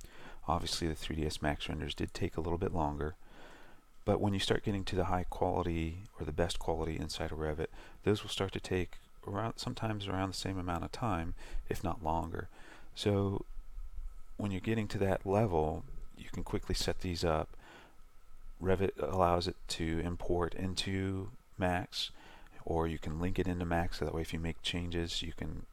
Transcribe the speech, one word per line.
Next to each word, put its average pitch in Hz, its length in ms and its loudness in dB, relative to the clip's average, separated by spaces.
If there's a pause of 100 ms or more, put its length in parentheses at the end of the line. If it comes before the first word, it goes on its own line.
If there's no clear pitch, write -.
(480)
Obviously 82 400 2
the 78 80 2
three - 220 -4
D 76 80 2
S - 160 -2
Max 73 280 0
renders 73 240 -2
did - 200 -4
take - 240 -2
a 78 40 0
little 85 160 0
bit 95 160 0
longer, 76 420 0 (880)
but 101 160 6
when 101 120 4
you 95 60 2
start - 240 2
getting 101 220 0
to - 100 0
the 90 100 4
high 90 240 2
quality 87 760 0 (140)
or 82 80 -4
the 80 60 -2
best 85 260 2
quality 80 400 0
inside 80 340 -2
of 78 60 -6
Revit, 78 300 0 (360)
those 104 200 4
will 104 60 -8
start - 240 0
to 95 80 -2
take - 360 0 (300)
around, 101 300 -2
sometimes 110 500 -2
around 95 220 2
the 92 80 -6
same 95 200 -2
amount 87 280 0
of 85 80 -6
time, 87 400 0 (340)
if - 160 0
not 82 200 -2
longer. 82 440 0 (480)
So 98 480 4 (920)
when 104 140 0
you're 92 100 0
getting 110 260 0
to 107 120 -4
that 95 260 4
level, 85 580 4 (340)
you - 140 -10
can 90 120 -2
quickly - 300 0
set - 280 2
these 87 240 0
up. 82 240 4 (1120)
Revit 92 340 4
allows 87 500 4
it 87 100 -2 (100)
to 82 320 0
import 85 540 2
into 95 760 0 (280)
Max, 90 540 0 (520)
or 82 240 2
you 80 100 0
can 78 220 -4
link 85 180 2
it 90 100 2
into 90 180 0
Max, 85 340 2
so 78 60 2
that 80 100 -2
way 82 60 0
if 80 100 -4
you 80 80 -2
make 82 220 -2
changes, 85 600 -2
you 82 120 -6
can - 400 -6